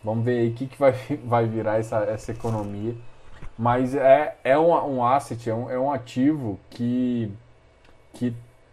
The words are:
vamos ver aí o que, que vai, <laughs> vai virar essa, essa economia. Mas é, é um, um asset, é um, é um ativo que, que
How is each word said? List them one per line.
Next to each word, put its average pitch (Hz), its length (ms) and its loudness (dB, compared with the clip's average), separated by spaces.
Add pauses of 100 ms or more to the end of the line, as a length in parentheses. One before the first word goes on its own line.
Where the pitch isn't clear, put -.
vamos 110 200 -2
ver 120 160 2
aí 117 100 2
o 117 40 -2
que, 131 140 -8
que - 120 -16
vai, 135 140 6 (160)
<laughs> 131 160 -6
vai 117 200 2
virar 110 340 -2
essa, 113 260 -4
essa - 260 -6
economia. 110 640 -6 (640)
Mas 123 380 0
é, 139 480 6
é 131 140 4
um, 151 400 4
um 120 80 2
asset, 123 440 0
é 110 40 0
um, 120 160 -4
é 127 100 -4
um 139 120 0
ativo 127 680 0 (100)
que, 120 640 -2 (800)
que 120 220 -4 (380)